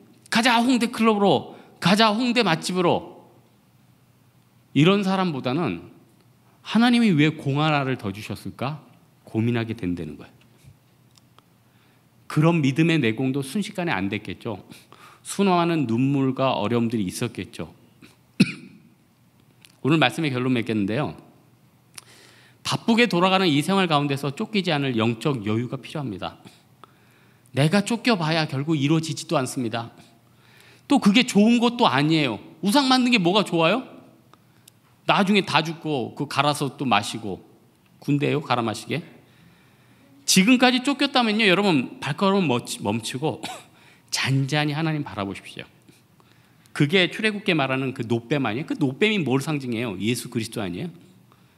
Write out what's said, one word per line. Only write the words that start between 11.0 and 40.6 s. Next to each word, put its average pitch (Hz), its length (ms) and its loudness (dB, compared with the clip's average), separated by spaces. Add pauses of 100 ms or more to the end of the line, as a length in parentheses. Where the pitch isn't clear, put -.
그런 165 340 4
믿음의 151 380 2
내공도 131 420 -2
순식간에 175 500 -6
안 98 180 -2
됐겠죠. 101 560 -8 (580)
수많은 170 640 2
눈물과 131 680 0
어려움들이 113 500 0
있었겠죠. 92 680 -8 (680)
<clears throat> - 1400 -8
오늘 151 160 2
말씀의 143 340 2
결론 127 220 -2
맺겠는데요. 110 640 -2 (1500)
바쁘게 233 440 2
돌아가는 190 380 2
이 147 160 4
생활 185 260 0
가운데서 143 480 0
쫓기지 190 360 -4
않을 139 260 -2
영적 113 480 -2
여유가 117 320 -4
필요합니다. 98 600 -10 (1160)
내가 160 300 2
쫓겨봐야 175 640 0
결국 143 280 -2
이루어지지도 156 640 0
않습니다. 117 540 -4 (960)
또 277 120 2
그게 208 240 6
좋은 233 360 4
것도 240 280 2
아니에요. 143 520 2 (220)
우상 254 260 4
만든 254 240 4
게 240 60 4
뭐가 185 260 2
좋아요? 175 400 2 (1200)
나중에 185 400 4
다 147 160 2
죽고 156 540 -4
그 143 120 -6
갈아서 143 500 0
또 147 80 -6
마시고. 107 680 -2 (480)
군대예요, 143 420 0
갈아 120 200 2
마시게? 113 420 -4 (1200)
지금까지 247 580 4